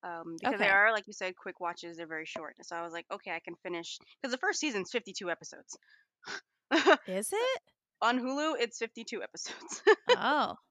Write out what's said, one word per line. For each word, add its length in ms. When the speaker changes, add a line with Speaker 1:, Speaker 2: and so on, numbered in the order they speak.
Speaker 1:
Um, 360
because 200
they 80
Speaker 2:
Okay. 20
Speaker 1:
are, 220
like 160
you 60
said, 220
quick 240
watches. 360
They're 120
very 180
short. 360
So 140
I 60
was 100
like, 200
"Okay, 200
I 80
can 220
finish." 360
'Cause 100
the 60
first 220
season's 320
fifty-two 380
episodes. 480
<laughs> 360
Speaker 2:
Is 260
it? 300
Speaker 1:
On 160
Hulu, 420
it's 180
fifty-two 440
episodes. 640
<laughs> 60
Speaker 2:
Oh. 480